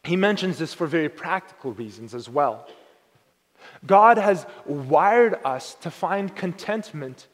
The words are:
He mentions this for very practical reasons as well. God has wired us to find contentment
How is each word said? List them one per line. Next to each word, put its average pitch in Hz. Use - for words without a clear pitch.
He 175
mentions 190
this 156
for 170
very 151
practical 170
reasons 107
as 117
well. 123
God 214
has 196
wired 160
us 131
to 165
find 196
contentment 180